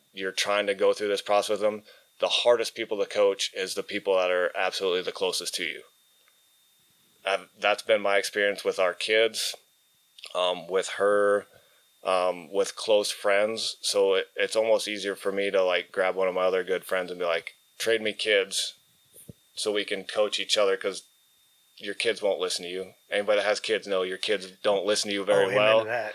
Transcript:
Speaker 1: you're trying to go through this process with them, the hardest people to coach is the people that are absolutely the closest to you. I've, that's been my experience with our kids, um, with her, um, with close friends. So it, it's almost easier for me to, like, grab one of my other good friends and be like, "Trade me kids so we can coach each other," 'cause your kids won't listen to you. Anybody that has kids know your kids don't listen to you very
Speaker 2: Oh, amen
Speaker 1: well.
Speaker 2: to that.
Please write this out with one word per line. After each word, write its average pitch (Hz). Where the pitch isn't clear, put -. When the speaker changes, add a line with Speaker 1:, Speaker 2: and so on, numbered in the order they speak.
Speaker 1:
you're 95
trying 101
to 101
go 98
through 107
this 101
process 104
with 101
them, 107
the 92
hardest 117
people 110
to 98
coach 101
is 95
the 98
people 98
that 90
are 90
absolutely 92
the 87
closest -
to 90
you. -
I've, 95
that's 101
been 107
my 101
experience 101
with 98
our 90
kids, 110
um, 90
with 90
her, 101
um, 90
with 98
close 104
friends. 104
So 98
it, 92
it's 101
almost 110
easier 98
for 101
me 101
to, 95
like, 90
grab 92
one 95
of 92
my 92
other 92
good 90
friends 90
and 90
be 90
like, 85
"Trade 113
me 107
kids 98
so -
we 101
can 98
coach 104
each -
other," 98
'cause 95
your 101
kids 104
won't 95
listen 90
to 87
you. 92
Anybody 104
that 98
has 104
kids 104
know 95
your 92
kids 95
don't 98
listen 104
to 101
you 98
very 98
Speaker 2:
Oh, 95
amen 101
Speaker 1:
well. 110
Speaker 2:
to 110
that. 110